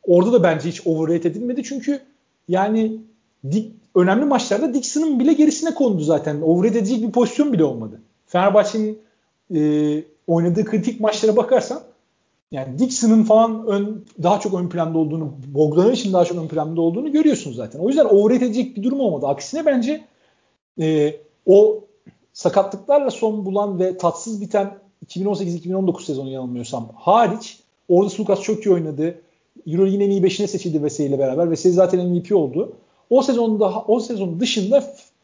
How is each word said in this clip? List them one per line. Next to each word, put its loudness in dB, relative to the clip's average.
Orada 4
da 6
bence 0
hiç -6
overrate 0
edilmedi. -6
Çünkü -6
yani 0
Di-, -2
önemli 4
maçlarda 0
Dixon'ın -2
bile 4
gerisine 2
kondu 0
zaten. -2
Overrate 2
edecek 0
bir -2
pozisyon 0
bile 2
olmadı. -4
Fenerbahçe'nin, 0
e, 0
oynadığı 2
kritik -2
maçlara 0
bakarsan 0
yani -8
Dixon'ın 2
falan 2
ön, -4
daha 2
çok -4
ön -4
planda -4
olduğunu, -4
Bogdanovic'in 2
daha 4
çok -4
ön -6
planda -4
olduğunu 0
görüyorsun 0
zaten. -12
O -2
yüzden 4
overrate 4
edecek -4
bir -8
durum -2
olmadı. -2
Aksine -4
bence, 0
e, 0
o 6
sakatlıklarla 0
son -4
bulan -2
ve -2
tatsız -4
biten -4
iki -10
bin -2
on 0
sekiz -4
iki -10
bin -4
on 0
dokuz -4
sezonu -6
yanılmıyorsam -10
hariç 0
orada 4
Sulukas -2
çok -4
iyi 4
oynadı. -4
Euroleague'in 0
en 2
iyi 2
beşine 0
seçildi -4
Vesey -2
ile -2
beraber. 0
Vesey 2
zaten 2
M 0
V -6
P -2
oldu. 0
O 6
sezonda, 0
o 2
sezon -6
dışında 0